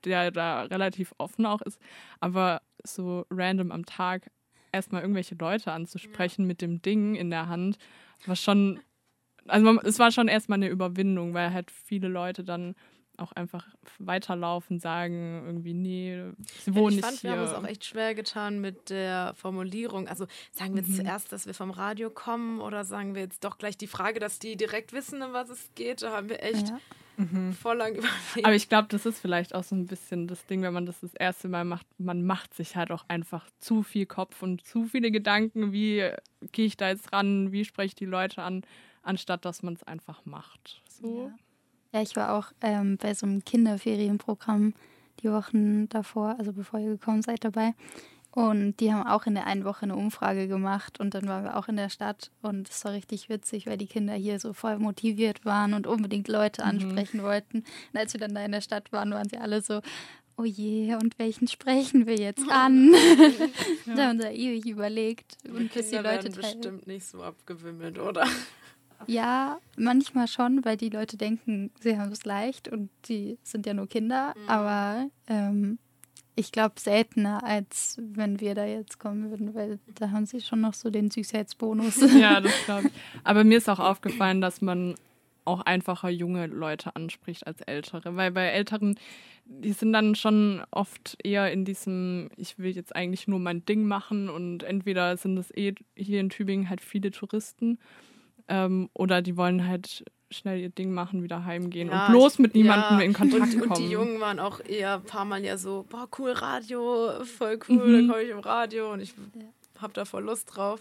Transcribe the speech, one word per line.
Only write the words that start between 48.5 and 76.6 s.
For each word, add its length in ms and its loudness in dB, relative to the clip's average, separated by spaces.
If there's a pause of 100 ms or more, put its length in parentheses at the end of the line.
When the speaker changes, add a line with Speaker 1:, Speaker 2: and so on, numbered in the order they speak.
Speaker 3:
die 120 4
haben 160 0
auch 160 2
in 100 0
der 120 -2
einen 180 -2
Woche 200 -6
eine 120 -4
Umfrage 500 -2
gemacht 540 -4
und 140 -2
dann 120 -4
waren 180 -4
wir 120 -6
auch 120 -6
in 80 -2
der 120 -4
Stadt 440 -8 (100)
und 260 -6
es 160 -12
war 80 -6
richtig 380 -10
witzig, 360 -8
weil 120 -6
die 80 -8
Kinder 260 -4
hier 280 -4
so 120 -8
voll 260 -4
motiviert 680 -2
waren 260 2
und 140 -2
unbedingt 420 -2
Leute 340 0
Speaker 1:
Mhm. 60 0
Speaker 3:
ansprechen 540 -2
wollten. 360 -2 (340)
Und 60 -4
als 140 -2
wir 80 -8
dann 140 -6
da 100 -6
in 80 -4
der 80 -2
Stadt 320 -6
waren, 200 -2
waren 180 -4
sie 80 -10
alle 240 -2
so, 180 -4 (560)
"Oh 80 -2
je, 520 -2
und 220 0
welchen 300 -2
sprechen 580 4
wir 100 0
jetzt 300 -2
Speaker 1:
<laughs> 40 -2
Speaker 3:
an?" 500 10
<laughs> 840 8
Speaker 1:
Ja. 80 -6
Speaker 3:
Da 140 4
haben 100 2
wir 140 -4
ewig 340 -4
überlegt 760 -4
Speaker 2:
Die 60 -14
Speaker 3:
und 220 -4
bis 160 -4
die 80 -2
Speaker 2:
Kinder 160 0
Speaker 3:
Leute 120 -2
Speaker 2:
werden 180 -8
Speaker 3:
teil- 140 -6
Speaker 2:
bestimmt 320 -10
nicht 180 -12
so 160 -16
abgewimmelt, 760 -12
oder? 280 0 (800)
Speaker 3:
Ja, 520 0 (180)
manchmal 500 2
schon, 380 0
weil 120 0
die 120 -4
Leute 280 -6
denken, 540 -4 (100)
sie 180 0
haben 120 -4
es 140 -14
leicht 440 -4
und 220 -6 (180)
die 340 -6
sind 240 -8
ja 80 -4
nur 140 -4
Kinder. 480 -2
Speaker 2:
Mhm. 120 -14
Speaker 3:
Aber, 640 0 (180)
ähm, 500 0 (560)
ich 160 -4
glaub, 300 0